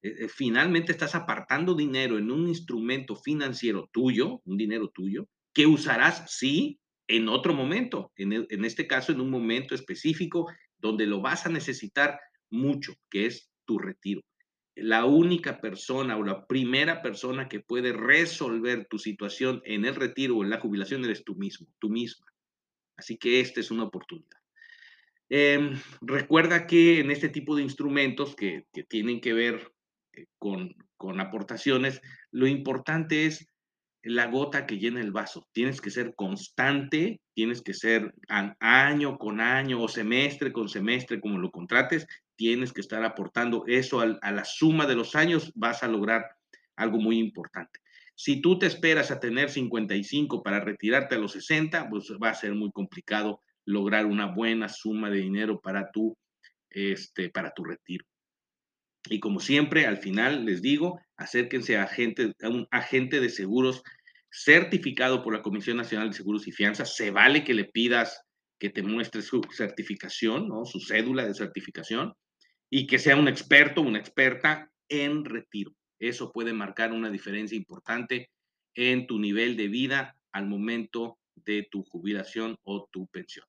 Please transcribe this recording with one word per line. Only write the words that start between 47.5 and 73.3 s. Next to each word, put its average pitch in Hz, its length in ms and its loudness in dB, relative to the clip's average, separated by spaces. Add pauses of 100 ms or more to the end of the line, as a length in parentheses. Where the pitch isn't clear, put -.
Si 139 260 -2
tú 180 180 6
te 196 60 4
esperas 160 440 4
a 127 120 -4
tener 120 280 0
cincuenta 110 460 -2
y 101 80 0
cinco 139 400 -2
para 101 160 0
retirarte 107 560 0
a 110 40 0
los 104 120 -4
sesenta, 156 580 -2
pues 107 220 -8 (100)
va 113 80 4
a 110 60 -2
ser 104 200 -4
muy 104 160 -2
complicado 104 680 -4 (260)
lograr 104 400 0
una 104 200 0
buena 110 420 -2
suma 107 420 -4
de 101 100 0
dinero 98 420 -2
para 95 300 -6
tu, 110 260 -2 (520)
este, 95 600 -4
para 87 240 -6
tu 90 100 -10
retiro. 85 400 -10 (1040)
Y 107 100 -2
como 101 200 -2
siempre, 143 460 4
al 104 120 0
final 117 480 0
les 92 160 0
digo, 151 380 0 (180)
acérquense 120 600 -2
a 98 60 2
agente, 110 580 -2
a 110 80 -4
un 120 220 -2
agente 131 480 0
de 120 100 0
seguros 123 540 0 (480)
certificado 131 880 4
por 113 120 -2
la 107 80 -2
Comisión 107 360 -2
Nacional 113 320 -2
de 98 60 -8
Seguros 104 320 -2
y 98 40 -10
Fianzas. - 440 0
Se 107 160 -2
vale 127 320 8
que 131 100 2
le 104 120 2
pidas 117 580 0 (340)
que 101 120 -4
te 101 120 -6
muestre 110 400 -4
su 120 200 0 (100)
certificación, 107 960 -4
¿no? 110 180 -6
Su - 140 -10
cédula 117 460 0
de 101 80 -4
certificación, 104 800 -6 (560)
y 135 180 0
que 143 100 2
sea 139 200 6
un 147 100 8
experto, 143 540 6